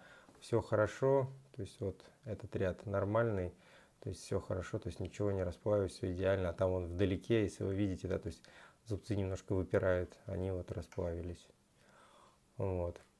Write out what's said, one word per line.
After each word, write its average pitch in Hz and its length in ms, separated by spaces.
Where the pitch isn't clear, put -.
все 113 220
хорошо. 135 680
То 123 60
есть - 200
вот 98 220
этот 107 300
ряд 92 300
нормальный, 101 640
то - 80
есть 92 120
все - 180
хорошо, 95 380
то - 120
есть 90 100
ничего 101 320
не 95 120
расплавилось, 98 500
все 95 180
идеально. 92 380
А 85 40
там 92 180
вон 90 140
вдалеке, 95 580
если - 200
вы 98 100
видите, 98 340
да, 92 120
то - 80
есть - 160
зубцы 104 300
немножко 95 400
выпирают, 92 600
они 95 240
вот 90 200
расплавились. 87 760
Вот, 90 440